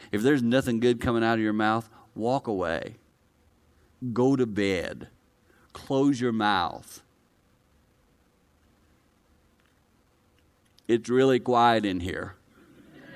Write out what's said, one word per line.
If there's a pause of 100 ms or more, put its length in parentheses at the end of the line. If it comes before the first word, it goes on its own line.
(120)
if
there's
nothing
good
coming
out
of
your
mouth, (260)
walk
away. (1160)
Go
to
bed. (640)
Close
your
mouth. (3750)
It's
really
quiet
in
here. (800)